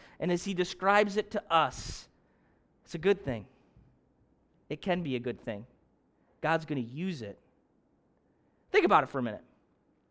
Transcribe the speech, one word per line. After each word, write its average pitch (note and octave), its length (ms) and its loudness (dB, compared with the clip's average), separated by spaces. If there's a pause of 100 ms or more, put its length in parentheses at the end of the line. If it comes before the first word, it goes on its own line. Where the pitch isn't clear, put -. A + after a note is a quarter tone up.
(200)
and F3 120 0
as F3 120 0
he G3 100 -4
describes G3 640 2
it G#3 140 -2
to - 220 -2
us, - 540 0 (760)
it's - 120 -10
a E3 40 -8
good G3 240 2
thing. A2+ 220 -4 (1200)
It D#3 120 -8
can F3+ 220 0
be C#3 120 -2
a A#2+ 40 -2
good A#2+ 200 -6
thing. G#2 260 -8 (760)
God's D#3+ 240 0
gonna D3 160 -2
use C#3+ 400 -6
it. G2+ 160 -12 (1300)
Think F#4 140 4
about F#3 180 6
it B2+ 60 -6
for C#3 100 -4
a B2+ 40 0
minute. A2 200 -6 (680)